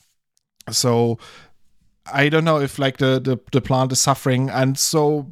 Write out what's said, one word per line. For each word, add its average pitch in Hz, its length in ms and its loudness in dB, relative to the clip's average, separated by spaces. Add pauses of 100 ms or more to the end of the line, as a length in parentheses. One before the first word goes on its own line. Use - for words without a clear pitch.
(680)
so 117 500 0 (920)
I 139 160 2
don't 160 160 2
know 156 160 2
if, 139 200 -4
like, 135 160 0
the, 131 240 2
the, 127 180 -2 (140)
the 165 80 2
plant 131 320 0
is 127 100 0
suffering. 131 480 0
And 131 260 0
so 151 560 0